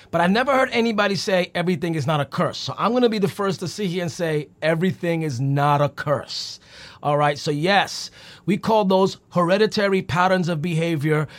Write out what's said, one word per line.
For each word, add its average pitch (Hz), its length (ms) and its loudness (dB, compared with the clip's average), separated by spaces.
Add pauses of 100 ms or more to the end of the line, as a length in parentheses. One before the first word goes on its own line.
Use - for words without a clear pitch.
(100)
But 170 100 0
I 175 60 4
never 247 260 2
heard 262 200 2
anybody 214 420 0
say 180 400 0
everything 175 400 -2
is 143 120 -2
not 151 140 2
a 135 40 -2
curse. 147 340 -2
So - 180 -8
I'm 185 160 0
gonna 247 160 4
be 214 120 0
the 190 80 2
first 196 320 -4
to 180 80 -6
sit 208 180 -4
here 175 160 -4
and 165 80 -4
say 156 380 -4 (120)
everything 165 600 0
is 135 180 -4
not 143 400 2
a 143 80 2
curse. - 680 -6 (440)
All 147 140 0
right, 147 220 2
so 156 120 -4
yes, 170 600 0 (340)
we 190 120 2
call 214 280 2
those 190 340 2 (140)
hereditary 196 680 2
patterns 180 460 0
of 165 120 -2
behavior 156 680 0 (100)